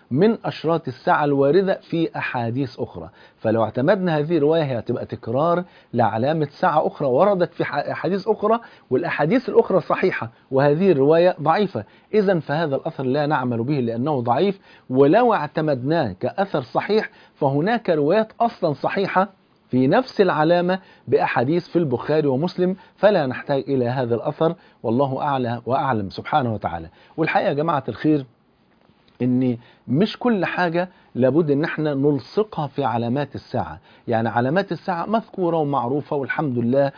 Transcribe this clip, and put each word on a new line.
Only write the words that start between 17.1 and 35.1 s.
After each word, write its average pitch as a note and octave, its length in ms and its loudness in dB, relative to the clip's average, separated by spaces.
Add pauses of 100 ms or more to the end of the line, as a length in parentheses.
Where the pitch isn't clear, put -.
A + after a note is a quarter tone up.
فهناك D#3+ 540 0
روايات F3 420 2 (100)
أصلًا F#3+ 320 -2
صحيحة F#3+ 560 -2 (400)
في B2+ 180 2
نفس A3 340 2
العلامة F3 580 2 (280)
بأحاديث D3 600 0
في - 120 -4
البخاري D3 480 0
ومسلم، F3+ 480 -2 (200)
فلا F#3 300 4
نحتاج C3 420 -4
إلى C3 200 0
هذا B2 280 -2
الأثر، D#3+ 400 -2 (280)
والله C3 380 0
أعلى B2+ 440 -4
وأعلم A#2 440 -2
سبحانه A#2+ 440 -2
وتعالى. E2+ 340 -8 (300)
والحقيقة F#3+ 320 0
يا D#3 40 0
جماعة D3 360 -2
الخير، C#3+ 360 0 (960)
إن B2+ 360 0 (300)
مش F#3 320 0
كل G#3+ 260 0
حاجة F3 440 -2 (260)
لابد C3+ 360 2
إن C#3 120 0
احنا D3+ 300 -2
نلصقها D3 760 -2
في C#3 160 -6
علامات A#2+ 520 -2
الساعة. F2+ 440 -8 (280)
يعني A2+ 220 0
علامات C3 420 0
الساعة E3+ 340 -6
مذكورة F#3+ 520 -2